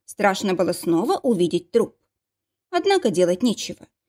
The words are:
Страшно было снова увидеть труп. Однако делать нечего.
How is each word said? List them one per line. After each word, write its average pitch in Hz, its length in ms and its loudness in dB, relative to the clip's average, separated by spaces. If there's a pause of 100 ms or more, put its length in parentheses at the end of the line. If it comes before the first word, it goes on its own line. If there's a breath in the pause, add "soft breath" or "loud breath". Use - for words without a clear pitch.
Страшно 196 480 -2
было 175 180 0
снова 175 460 0
увидеть 175 540 -2
труп. - 260 0 (720)
Однако 359 400 0
делать 180 320 2
нечего. - 460 -4 (200)